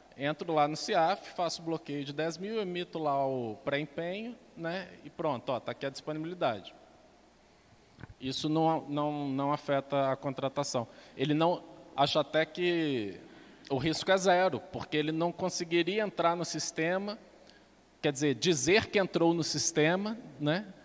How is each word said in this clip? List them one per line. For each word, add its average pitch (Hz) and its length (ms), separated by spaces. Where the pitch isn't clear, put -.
Entro 156 360
lá 151 120
no 151 100
ciaf, 185 580
faço 170 260
bloqueio 156 440
de 139 80
dez 156 260
mil, 208 200
emito 180 400
lá 139 280
o 120 360
pré-empenho, 170 720
né, 170 320
e 147 60
pronto, 143 400
ó, 120 100
tá - 120
aqui - 120
a 139 60
disponibilidade. 156 840
Isso 131 280
não, 160 400
não, 147 400
não 139 240
afeta 139 600
a 131 40
contratação. 135 720
Ele 151 160
não, 165 300
acho 139 220
até 156 260
que 156 720
o 139 80
risco 156 320
é 190 60
zero, 180 440
porque 120 240
ele 151 160
não 165 200
conseguiria 175 720
entrar 170 320
no 175 100
sistema, 185 720
quer 147 120
dizer, 139 240
dizer 165 500
que - 120
entrou 170 360
no 170 100
sistema, 170 720
né, 156 240